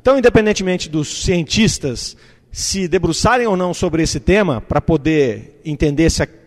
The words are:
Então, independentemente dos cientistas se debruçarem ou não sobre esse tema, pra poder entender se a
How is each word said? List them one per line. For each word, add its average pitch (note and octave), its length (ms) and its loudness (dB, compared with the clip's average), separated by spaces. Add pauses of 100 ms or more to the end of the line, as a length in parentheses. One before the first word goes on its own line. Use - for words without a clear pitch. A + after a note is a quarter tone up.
Então, C4+ 160 4
independentemente G#3+ 720 2
dos D3+ 340 -6
cientistas E3+ 920 -2 (340)
se - 380 -6
debruçarem F#3+ 600 0
ou G3 100 0
não F3+ 160 -2
sobre E3+ 280 -2
esse D3+ 200 -2
tema, F3 400 2
pra - 180 -2
poder C#3+ 880 0
entender D3+ 440 0
se - 140 -2
a - 40 -2 (200)